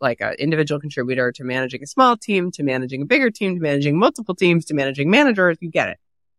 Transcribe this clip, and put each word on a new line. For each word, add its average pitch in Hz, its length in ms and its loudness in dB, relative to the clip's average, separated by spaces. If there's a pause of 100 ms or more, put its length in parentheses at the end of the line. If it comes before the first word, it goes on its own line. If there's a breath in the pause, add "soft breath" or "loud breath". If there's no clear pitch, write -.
like, 123 200 0
an - 180 -2
individual 151 420 0
contributor 127 520 -2
to 135 120 -14
managing 127 380 -4
a 143 40 -14
small 247 300 2
team, 185 360 -2
to - 100 -8
managing 131 400 -2
a 147 40 -4
bigger 262 220 2
team, 196 280 -2
to 175 40 -6
managing 147 380 0
multiple 208 380 0
teams, 170 300 2
to 156 80 -4
managing 139 360 0
managers, 202 500 4
you 170 80 -8
get 143 200 0
it. 90 100 -10 (400)